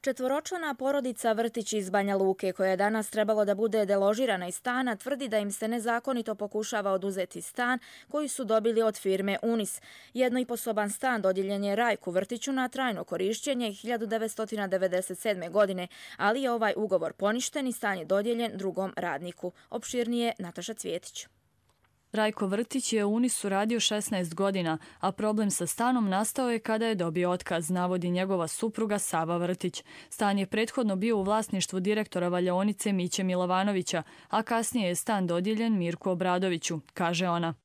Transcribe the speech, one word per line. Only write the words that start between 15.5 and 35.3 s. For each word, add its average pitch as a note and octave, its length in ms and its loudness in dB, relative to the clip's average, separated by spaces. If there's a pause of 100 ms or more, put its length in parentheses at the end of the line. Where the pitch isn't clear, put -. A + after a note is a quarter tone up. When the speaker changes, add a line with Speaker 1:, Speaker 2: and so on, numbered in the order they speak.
Speaker 1:
ali A3+ 240 2
je B3+ 100 0
ovaj A3 260 2
ugovor F#3 360 0
poništen B3 540 -2
i A#3 60 -2
stan G3+ 240 -2
je D#3 80 -6
dodijeljen A3 520 0
drugom F#3+ 400 -4
radniku. F3 540 -4 (180)
Opširnije A#3+ 680 -2
Nataša F3 340 -8
Cvjetić. - 540 -8 (840)
Speaker 2:
Rajko G#3+ 320 0
Vrtić G#3+ 480 -2
je G#3 120 4
u G#3 100 2
Unisu A#3 340 2
radio G#3+ 300 2
šesnaest G3 560 0
godina, F#3 420 0 (220)
a F#3+ 120 0
problem G#3+ 400 0
sa F3 160 -2
stanom A#3 420 2
nastao A3 400 0
je A3+ 100 0
kada A3 260 0
je A3+ 100 2
dobio F3 360 2
otkaz, F3 380 -2
navodi F3+ 400 0
njegova F3+ 380 2
supruga G#3+ 520 -2
Sava E3 380 0
Vrtić. F3 460 -2 (260)
Stan G3+ 300 0
je F#3+ 80 0
prethodno A3 480 0
bio G#3+ 220 2
u F#3+ 60 0
vlasništvu G3 560 0
direktora G3 480 0
valjaonice F#3 640 2
Miće F#3 300 0
Milovanovića, F3+ 800 2 (260)
a A3 140 2
kasnije A3+ 440 0
je F3 80 0
stan F#3+ 320 0
dodijeljen G#3+ 500 2